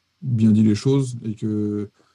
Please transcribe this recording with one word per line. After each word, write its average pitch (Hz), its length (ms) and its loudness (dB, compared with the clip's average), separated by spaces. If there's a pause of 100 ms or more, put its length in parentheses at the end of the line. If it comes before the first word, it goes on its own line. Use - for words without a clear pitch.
(220)
bien 113 280 2
dit 107 140 4
les 107 100 4
choses 135 500 0
et 110 100 -6
que 104 560 -4 (240)